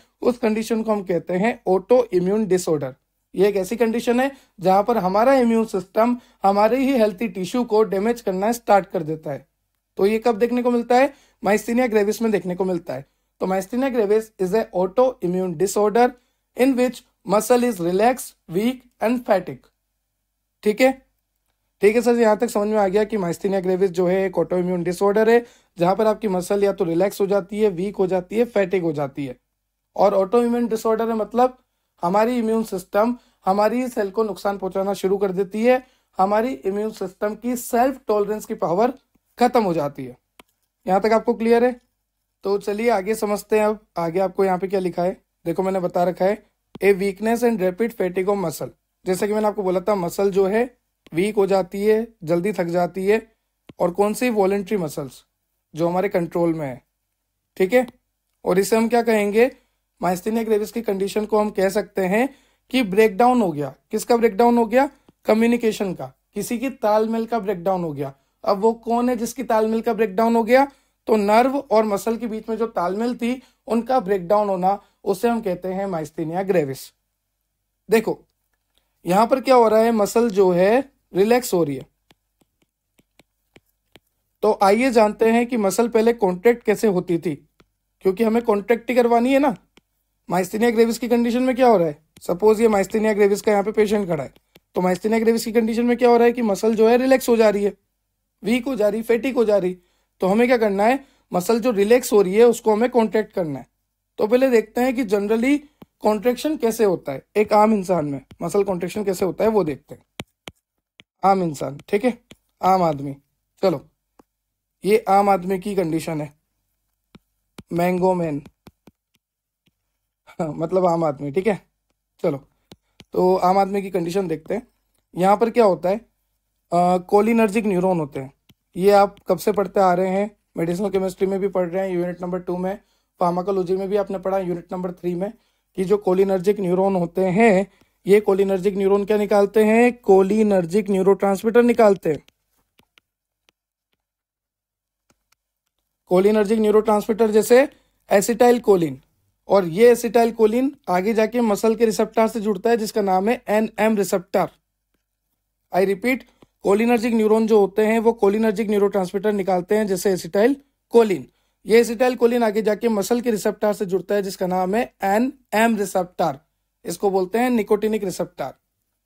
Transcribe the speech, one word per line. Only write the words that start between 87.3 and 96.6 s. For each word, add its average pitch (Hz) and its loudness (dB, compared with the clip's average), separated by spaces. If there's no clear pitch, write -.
क्योंकि 190 0
हमें 226 0
कॉन्ट्रैक्ट 226 0
ही 240 -2
करवानी 240 4
है 269 4
ना। 277 0
myasthenia 196 0
ग्रेविस 226 2
की 247 -6
कंडीशन 240 0
में 254 0
क्या 254 4
हो 233 6
रहा 170 2
है, 147 -8
सपोज 202 2
ये 233 4
myasthenia 214 0
ग्रेविस 202 2
का 220 0
यहाँ 202 2
पे 214 -6
पेशेंट 208 0
खड़ा 156 -4
है, - -16
तो 202 -4
myasthenia 196 0
ग्रेविस 226 0
की 226 -8
कंडीशन 226 0
में 240 0
क्या 240 2
हो 240 6
रहा 233 4
है 240 4
कि 247 -4
मसल 220 0